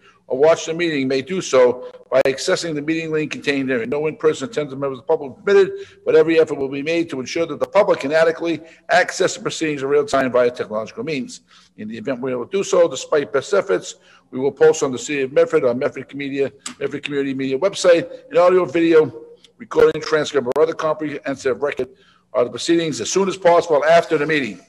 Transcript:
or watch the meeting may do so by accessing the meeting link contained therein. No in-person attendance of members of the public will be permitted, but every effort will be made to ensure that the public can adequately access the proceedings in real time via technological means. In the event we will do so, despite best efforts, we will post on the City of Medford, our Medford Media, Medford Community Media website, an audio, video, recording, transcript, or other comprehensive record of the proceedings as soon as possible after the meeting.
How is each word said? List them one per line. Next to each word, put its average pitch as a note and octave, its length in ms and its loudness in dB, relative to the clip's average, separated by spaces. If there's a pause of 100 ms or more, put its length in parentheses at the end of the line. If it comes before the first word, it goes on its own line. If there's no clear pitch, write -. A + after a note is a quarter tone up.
(280)
or B2+ 100 -4
watch D#3+ 300 4
the D#3+ 80 -6
meeting D#3+ 320 -2
may C3+ 160 -2
do F3+ 180 -6
so B2 500 2 (200)
by B2+ 100 4
accessing E3 540 -2
the C#3+ 80 -6
meeting D#3+ 280 -4
link D#3 200 -2
contained C3+ 360 -4
therein. A#2+ 220 -2
No D3 160 -2
in-person D3+ 420 -2
attendance C#3+ 260 -6
of C3+ 60 -12
members C3+ 200 -6
of - 60 -20
the - 20 -8
public D3 240 -2
will - 60 -20
be - 60 -20
permitted, G3 440 2 (180)
but D3+ 100 2
every D#3+ 240 6
effort D3+ 140 2
will C#3 160 -4
be C#3 140 -6
made E3 260 -2
to C3+ 100 -6
ensure D#3+ 280 -4
that C#3+ 120 -10
the C3 60 0
public G3 360 2
can C3+ 100 -4
adequately E3 500 0 (300)
access F3+ 440 0
the - 60 -14
proceedings D3+ 400 -4
in C3+ 80 -4
real D3 160 2
time C3+ 260 0
via B2 200 4
technological A2 520 -8
means. C3+ 380 -8 (360)
In G#2+ 100 -12
the A2+ 100 -12
event A#2+ 240 -8
we C3 140 -4
will A#2+ 100 -6
do G3 180 -4
so, F3+ 240 4
despite C#3 460 -2
best C3 220 -2
efforts, F#3 400 -2 (340)
we B2+ 100 -10
will C3+ 120 -2
post D#3 320 4
on C#3 80 -2
the A#2+ 80 -6
City D3 220 -4
of C3 100 -4
Medford, D#3+ 320 2
our D#3 100 2
Medford C3 400 -6
Media, C#3 380 -4 (280)
Medford C#3+ 220 -6
Community C#3 320 -4
Media C3 240 -4
website, E3+ 500 2 (220)
an D3+ 80 0
audio, F3+ 280 6
video, D#3 580 2 (340)
recording, D#3 440 2
transcript, D3 440 -2
or C3+ 160 0
other D#3+ 120 2
comprehensive C#3+ 880 -4
record C#3+ 260 -4 (440)
of B2 120 2
the A2+ 60 -6
proceedings D#3 500 -2
as C3+ 80 -6
soon F#3+ 200 0
as E3+ 80 -6
possible E3+ 480 4
after E3 340 4
the D3 80 -2
meeting. B2+ 420 -4